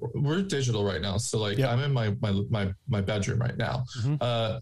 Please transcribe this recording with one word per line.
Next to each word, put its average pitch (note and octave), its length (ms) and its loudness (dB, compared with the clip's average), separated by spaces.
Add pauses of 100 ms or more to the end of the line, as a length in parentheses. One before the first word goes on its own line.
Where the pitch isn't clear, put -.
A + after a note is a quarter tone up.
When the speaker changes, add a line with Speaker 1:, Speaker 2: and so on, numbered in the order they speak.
(160)
Speaker 1:
we're D3+ 260 2
digital B2+ 420 0
right F#2 160 0
now. G2 180 -2
So, A2+ 200 -2
like, G#2+ 220 0
Speaker 2:
Yep. C3 100 4
Speaker 1:
I'm A#2+ 120 2
in C#3+ 120 2
my, A2 280 2
my, G#2 100 2 (180)
my, G2 240 0 (140)
my G#2 140 2
bedroom G2+ 360 0
right A#2+ 180 0
now. A#2+ 280 -2 (160)
Speaker 2:
Mm-hmm. C3+ 200 2
Speaker 1:
Uh, A#2 420 0